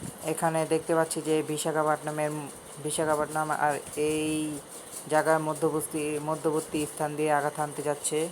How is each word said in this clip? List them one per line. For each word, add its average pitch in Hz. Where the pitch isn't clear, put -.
এখানে 160
দেখতে 160
পাচ্ছি 160
যে 156
বিশাখাপট্টনমের, 151
বিশাখাপট্টনম 156
আর 147
এই 156
জায়গার 156
মধ্যবর্তী, 151
মধ্যবর্তী 151
স্থান 147
দিয়ে 151
আঘাত 147
আনতে 147
যাচ্ছে 151